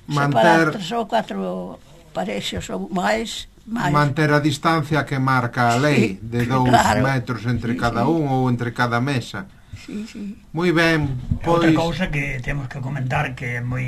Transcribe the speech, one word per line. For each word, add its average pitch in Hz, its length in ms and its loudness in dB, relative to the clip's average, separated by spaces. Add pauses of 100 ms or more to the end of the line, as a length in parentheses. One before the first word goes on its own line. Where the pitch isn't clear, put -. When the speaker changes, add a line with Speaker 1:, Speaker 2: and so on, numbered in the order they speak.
Speaker 1:
separar 151 640 4
Speaker 2:
manter 214 80 -6
Speaker 1:
tres 175 160 -8
ou 233 160 0
catro 190 640 -4 (400)
parexos 185 560 -6
ou 190 160 -6
máis, 214 640 -4 (160)
máis. 220 240 -2
Speaker 2:
manter 147 400 2
a 147 80 4
distancia 156 640 0
que 135 160 -4
marca 123 560 2
a - 20 2
lei 135 380 4
Speaker 1:
Sí, - 80 -14
Speaker 2:
de 117 240 -2
Speaker 1:
claro. 131 160 2
Speaker 2:
dous - 240 6 (160)
metros 127 400 -2
entre 120 320 -2
Speaker 1:
Sí, - 40 -6
Speaker 2:
cada 120 280 0
Speaker 1:
sí. - 80 4
Speaker 2:
un 160 160 2
ou 131 160 2
entre 120 240 0
cada 120 320 0
mesa. 117 480 -4 (360)
Speaker 1:
Sí, 208 160 -10
sí. 208 320 -12 (160)
Speaker 2:
Moi 170 240 0
ben, 156 400 2 (320)
Speaker 3:
Outra 170 240 4
Speaker 2:
pois 156 40 4
Speaker 3:
cousa 165 360 0
que 139 320 -4
temos 139 240 -4
que 139 160 -10
comentar 135 560 -4
que 120 200 -6
é - 40 -6
moi, 127 240 -4